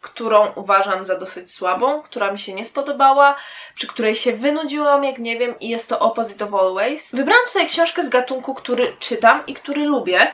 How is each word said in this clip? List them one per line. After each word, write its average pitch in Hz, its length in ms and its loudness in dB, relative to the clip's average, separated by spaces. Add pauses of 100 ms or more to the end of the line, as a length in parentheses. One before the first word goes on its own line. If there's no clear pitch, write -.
którą 214 540 2
uważam 196 500 0
za 185 120 -2
dosyć 185 360 -12
słabą, 233 480 -2
która 202 300 -4
mi 202 80 -8
się 202 140 -12
nie 202 120 -10
spodobała, 285 680 4 (400)
przy - 120 -10
której 220 280 0
się 240 180 -2
wynudziłam, 285 720 2
jak 262 160 -4
nie 233 180 -4
wiem, 240 220 -2
i 226 100 -8
jest 226 200 -6
to - 100 -2
Opposite - 460 -2
of 202 80 -10
Always. 196 640 0
Wybrałam 381 320 4
tutaj 349 200 0
książkę 339 360 0
z 277 60 -4
gatunku, 254 440 -2
który 240 460 -2
czytam 247 460 2
i - 80 -10
który 294 320 -6
lubię, 240 480 2